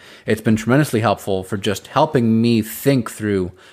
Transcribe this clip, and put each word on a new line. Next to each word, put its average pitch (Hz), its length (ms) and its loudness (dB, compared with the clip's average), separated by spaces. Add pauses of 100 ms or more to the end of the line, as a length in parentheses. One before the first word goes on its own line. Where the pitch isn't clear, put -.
(260)
it's 107 160 -2
been 113 140 2
tremendously 123 460 2
helpful 98 420 -2
for 104 140 -8
just 98 300 -4
helping 117 540 2
me 117 220 2
think 131 480 -2
through 98 400 -4 (220)